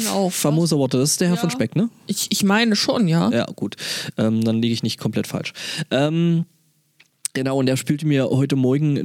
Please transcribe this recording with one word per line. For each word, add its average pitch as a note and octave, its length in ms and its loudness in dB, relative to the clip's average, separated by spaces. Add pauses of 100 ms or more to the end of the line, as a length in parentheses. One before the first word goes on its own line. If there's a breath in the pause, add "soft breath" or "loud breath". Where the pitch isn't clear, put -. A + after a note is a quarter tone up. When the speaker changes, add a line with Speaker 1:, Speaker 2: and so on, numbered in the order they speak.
Speaker 1:
ihn A3+ 80 -2
auch. F#3+ 240 0
Speaker 2:
Famose D#3 460 2
Worte, C3 200 2
das D3 140 2
ist - 80 -2
der F3+ 80 2
Herr F3 80 2
Speaker 1:
Ja. - 60 -6
Speaker 2:
von E3+ 80 0
Speck, A#3 260 -2
ne? A3+ 120 2 (200)
Speaker 1:
Ich, - 220 -4
ich - 120 -2
meine G#3 320 4
schon, B3 320 0
ja. E3+ 240 2
Speaker 2:
Ja, A#3 140 0 (100)
gut. - 220 -8 (420 loud breath)
Ähm, A2 240 2
dann A2+ 180 2
liege A#2 140 0
ich A2 80 -4
nicht - 160 -4
komplett A2 300 -4
falsch. - 240 -6 (400 loud breath)
Ähm, E3 520 2 (880)
genau, C3+ 280 -2
und C3 80 2
er C3 80 2
spielte D3+ 280 -2
mir C#3 260 2
heute C3+ 260 2
Morgen C#3 380 2 (100)